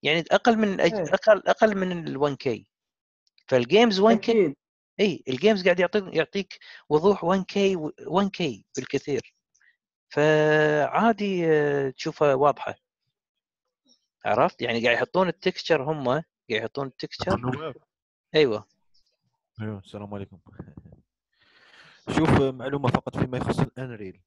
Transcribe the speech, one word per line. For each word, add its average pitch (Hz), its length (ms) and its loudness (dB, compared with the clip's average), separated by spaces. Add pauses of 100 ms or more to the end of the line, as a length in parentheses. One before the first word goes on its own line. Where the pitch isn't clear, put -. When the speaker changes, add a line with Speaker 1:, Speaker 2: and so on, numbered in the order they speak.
Speaker 1:
يعني 160 280 0
أقل 220 260 4
من 214 240 0
أج-، - 140 2
Speaker 2:
إيه. 185 200 -2
Speaker 1:
أقل، 202 320 4
أقل 208 300 2
من 180 320 -4
ال 139 80 -8
وان 139 200 0
كي. 113 300 -4 (800)
فالجيمز 185 520 4
وان 226 180 6
كي، 226 140 -2
Speaker 2:
أكيد. 180 240 2 (440)
Speaker 1:
إي، 196 280 -2
الجيمز 180 360 0
قاعد 180 160 2
يعطيك، 190 260 0
يعطيك 165 520 -6 (300)
وضوح 165 360 2
وان 185 200 0
كي 196 320 0
و-، 151 160 -6 (140)
وان 190 220 0
كي 139 360 -6 (120)
بالكثير. - 580 -6 (760)
فعادي، 156 1400 2
آه، 143 440 2
تشوفها 147 440 0
واضحة. 139 400 0 (1500)
عرفت؟ 113 380 0
يعني 117 220 -4
قاعد 120 120 2
يحطون 175 320 -2
التكستشر 165 540 -2
هم، 143 260 -4
قاعد 147 160 -2 (240)
يحطون 117 380 -6
التكستشر. - 480 -8
Speaker 3:
أبو 123 140 -6
نواف. 143 280 -8 (580)
Speaker 1:
أيوة. 127 320 0 (960)
Speaker 3:
أيوة، 107 180 -10
السلام 104 360 -16
عليكم. 98 240 -14 (1800)
شوف، 156 140 2 (100)
معلومة 135 480 -2
فقط - 300 -4
فيما 127 200 -4
يخص 123 220 -4
الأنريل. 110 680 -8